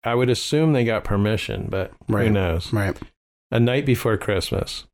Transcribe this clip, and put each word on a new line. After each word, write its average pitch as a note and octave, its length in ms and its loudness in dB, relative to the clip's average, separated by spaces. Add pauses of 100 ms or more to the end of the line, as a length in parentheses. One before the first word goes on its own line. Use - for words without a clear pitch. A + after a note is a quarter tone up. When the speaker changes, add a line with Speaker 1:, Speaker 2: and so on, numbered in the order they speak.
Speaker 1:
I A#2 100 0
would B2 140 2
assume D3+ 460 2
they A#2+ 100 2
got A2 200 0
permission, G2+ 680 0
but F#2+ 220 -4 (140)
who A2 80 0
Speaker 2:
Right, G#2+ 160 2
Speaker 1:
knows? F2 420 0
Speaker 2:
right. G2+ 220 0 (560)
Speaker 1:
A A#2 80 0
Night B2 280 2
Before A2+ 320 0
Christmas - 760 -4